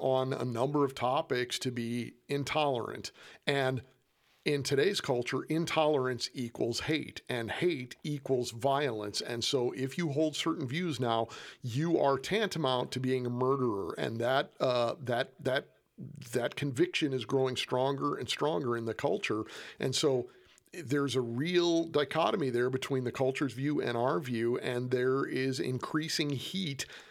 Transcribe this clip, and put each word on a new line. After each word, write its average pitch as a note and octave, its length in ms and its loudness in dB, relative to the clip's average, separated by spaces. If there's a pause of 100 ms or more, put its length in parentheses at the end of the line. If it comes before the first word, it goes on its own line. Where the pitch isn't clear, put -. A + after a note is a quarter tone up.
on C3 320 2
a B2+ 120 -2
number C3+ 400 2
of C3+ 100 0
topics B2 640 0
to B2+ 100 -4
be A#2 440 -4 (140)
intolerant. C#3 840 -2 (340)
And C3+ 360 2 (640)
in D3 180 2
today's D3 380 4
culture, B2 500 0
intolerance D3+ 800 2
equals A#2 480 -2
hate, - 480 -2
and A#2 220 -2
hate C3+ 520 -2
equals C3+ 480 -2
violence. A#2 680 0
And A#2 240 -4
so B2 320 2
if C3 220 -4
you E3+ 100 0
hold D3 260 0
certain D#3+ 320 -2
views D#3 320 -2
now, A#2 300 2 (340)
you D3 380 2
are C#3 180 4
tantamount C#3 760 0
to B2+ 80 -2
being B2+ 260 0
a A#2+ 40 -2
murderer. B2 680 0
And A#2+ 200 -2
that, B2+ 400 2
uh, B2 440 2
that, B2 380 -2
that, C3+ 260 0 (640)
that B2 240 -2
conviction C#3+ 560 0
is B2 140 -2
growing C3 300 2
stronger C#3 600 0
and A#2+ 120 -6
stronger D3 500 0
in A2+ 80 -4
the A2 80 -2
culture. C#3+ 500 -2 (360)
And C3 140 -2
so C3 360 2 (420)
there's C#3+ 440 -2
a C3 40 2
real E3 640 2
dichotomy D#3+ 640 2
there B2 220 2
between C3 340 -2
the A#2 80 -2
culture's C3+ 400 0
view C#3 300 -2
and A#2+ 160 0
our C3+ 220 2
view, A#2+ 380 0
and B2 320 -2
there C3 360 2
is C3 340 0
increasing D3+ 720 -2
heat, C#3 560 -4 (240)